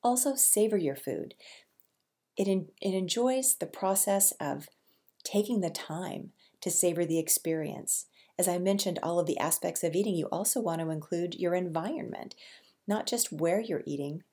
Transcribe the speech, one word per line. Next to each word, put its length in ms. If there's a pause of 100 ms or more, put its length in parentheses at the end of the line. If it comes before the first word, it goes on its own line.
Also, 320
savor 420
your 180
food. 380 (1040)
It 100
en-, 220 (100)
it 140
enjoys 600
the 100
process 680
of 360 (540)
taking 380
the 100
time 600 (280)
to 80
savor 340
the 140
experience. 880 (320)
As 100
I 120
mentioned, 420
all 160
of 80
the 140
aspects 440
of 120
eating, 180
you 140
also 340
want 200
to 100
include 420
your 220
environment, 800 (500)
not 220
just 240
where 280
you're 280
eating 340 (120)